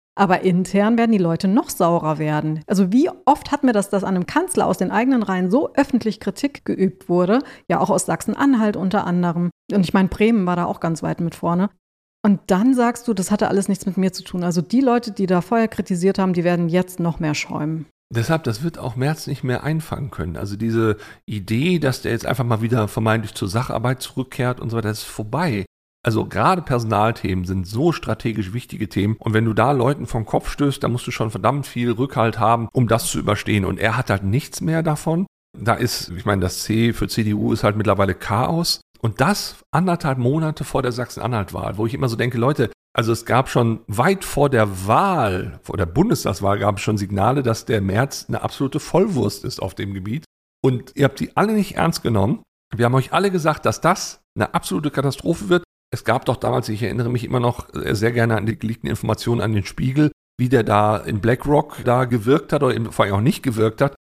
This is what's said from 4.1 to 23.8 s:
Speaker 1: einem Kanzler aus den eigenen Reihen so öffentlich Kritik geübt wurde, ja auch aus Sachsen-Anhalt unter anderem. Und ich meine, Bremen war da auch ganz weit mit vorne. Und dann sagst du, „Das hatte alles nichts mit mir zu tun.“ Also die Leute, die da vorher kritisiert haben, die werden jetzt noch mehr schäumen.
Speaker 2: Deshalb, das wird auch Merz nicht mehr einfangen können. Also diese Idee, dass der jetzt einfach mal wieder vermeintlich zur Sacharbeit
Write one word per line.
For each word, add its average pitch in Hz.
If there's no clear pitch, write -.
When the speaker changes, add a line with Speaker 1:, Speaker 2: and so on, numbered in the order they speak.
Speaker 1:
einem 180
Kanzler 311
aus 180
den 185
eigenen 240
Reihen 185
so -
öffentlich 233
Kritik -
geübt 190
wurde, 180
ja 170
auch 175
aus 170
Sachsen-Anhalt 214
unter 190
anderem. 175
Und 202
ich 165
meine, 190
Bremen 214
war 180
da 175
auch -
ganz 165
weit 160
mit 170
vorne. 175
Und 202
dann 247
sagst 240
du, 226
„Das 190
hatte 208
alles 196
nichts 196
mit 185
mir 185
zu -
tun.“ 180
Also 175
die 233
Leute, 240
die 196
da 180
vorher 226
kritisiert 190
haben, 185
die 170
werden 175
jetzt 180
noch 170
mehr 156
schäumen. 151
Speaker 2:
Deshalb, 151
das 113
wird 165
auch 120
Merz 139
nicht -
mehr 127
einfangen 151
können. 82
Also 101
diese 113
Idee, 113
dass 135
der -
jetzt 117
einfach -
mal 117
wieder 113
vermeintlich 110
zur -
Sacharbeit 123